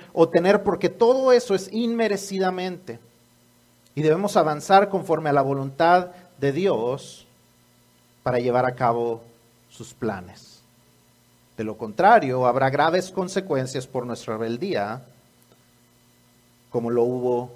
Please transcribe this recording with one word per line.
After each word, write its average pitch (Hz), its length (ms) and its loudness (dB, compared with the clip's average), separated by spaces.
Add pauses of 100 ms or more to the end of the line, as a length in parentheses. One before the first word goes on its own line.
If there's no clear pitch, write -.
(140)
o 160 160 4
tener, 190 320 4
porque 180 280 -2
todo 254 420 2
eso 240 240 2
es 185 180 -4
inmerecidamente. 190 1300 -4 (960)
Y 143 80 -4
debemos 185 340 2
avanzar 180 520 4
conforme 160 420 -2
a - 20 0
la 143 80 4
voluntad 139 720 0 (320)
de 139 80 0
Dios 135 720 -4 (960)
para 123 160 -2
llevar 123 280 0
a 127 100 -4
cabo 117 480 -2 (460)
sus - 240 -20
planes. 92 640 -10 (960)
De 113 80 -8
lo 107 120 -10
contrario, 131 680 2
habrá 131 240 2
graves 165 420 0
consecuencias 156 760 -4
por 120 180 -6
nuestra 113 320 -8
rebeldía, 117 640 -4 (1700)
como 117 200 -4
lo 120 140 2
hubo 123 520 -2